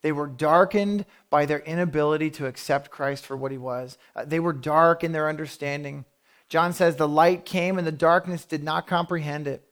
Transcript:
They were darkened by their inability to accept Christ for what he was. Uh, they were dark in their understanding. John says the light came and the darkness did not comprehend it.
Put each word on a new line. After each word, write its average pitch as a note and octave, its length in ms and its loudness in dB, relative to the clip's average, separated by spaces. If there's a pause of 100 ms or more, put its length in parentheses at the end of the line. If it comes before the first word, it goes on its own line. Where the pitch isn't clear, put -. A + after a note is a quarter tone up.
They D#3 100 -2
were D3 140 -4
darkened F#3 800 2 (240)
by D3 160 4
their D3 140 -2
inability D#3 720 -2
to C#3+ 160 -8
accept C#3 420 -4
Christ C#3 340 -6
for C#3 140 -10
what C3+ 140 -6
he C3+ 60 -10
was. B2+ 420 -10 (160)
Uh, A2 100 -8
they D#3+ 140 -2
were E3 140 -2
dark D#3+ 500 4
in E3 80 -2
their D#3 180 -2
understanding. C#3+ 760 -8 (440)
John E3+ 240 2
says E3+ 220 2
the D#3 120 2
light E3+ 380 4
came F#3 320 -2
and F3 80 -2
the D#3+ 60 -2
darkness E3+ 540 2
did D3 180 -6
not D#3 240 -4
comprehend D#3 600 -4
it. C3+ 240 -8